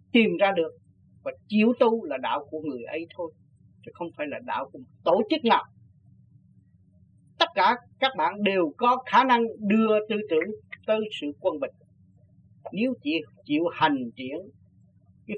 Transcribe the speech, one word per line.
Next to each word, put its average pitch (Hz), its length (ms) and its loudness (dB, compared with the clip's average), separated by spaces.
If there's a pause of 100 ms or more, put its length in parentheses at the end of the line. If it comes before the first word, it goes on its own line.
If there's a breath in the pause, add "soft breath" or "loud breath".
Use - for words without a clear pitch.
(120)
tìm 220 180 4 (100)
ra 196 160 4
được 160 160 -2 (520)
và 135 80 -8 (160)
chịu 214 320 4
tu 226 240 2
là 143 140 -6
đạo 127 320 -4
của 156 100 -8
người 131 240 -8
ấy 165 320 -10
thôi, 165 180 -10 (520)
chứ - 80 -18
không 170 140 -10 (100)
phải 151 120 -8
là 127 160 -10
đạo - 280 -6
của - 60 -16
một - 60 -18 (180)
tổ - 260 4
chức 311 160 0
nào. 202 180 4 (1800)
Tất 339 160 2
cả 214 200 4 (240)
các 269 180 0
bạn 214 260 -2
đều 185 340 0
có 247 280 2
khả 233 180 6
năng 240 180 4 (180)
đưa 214 500 2
tư 220 60 -2 (140)
tưởng 170 200 2 (360)
tới 220 140 2 (220)
sự - 60 -4 (120)
quân 165 200 -2
bình. 131 120 -4 (1000)
Nếu 240 300 -2
chịu, 302 200 -2 (240)
chịu 147 180 0 (100)
hành 139 420 0
triển 131 220 -8 (920)
cái 208 100 -8